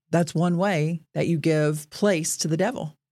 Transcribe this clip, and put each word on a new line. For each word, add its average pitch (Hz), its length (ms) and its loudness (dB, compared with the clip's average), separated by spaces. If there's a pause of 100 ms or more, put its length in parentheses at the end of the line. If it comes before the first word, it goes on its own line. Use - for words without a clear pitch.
(100)
that's 170 240 2
one 170 240 2
way 170 420 0 (140)
that 147 120 -2
you 165 120 2
give 151 520 0
place 180 480 0
to 170 100 -4
the 160 80 0
devil. 180 380 -4 (180)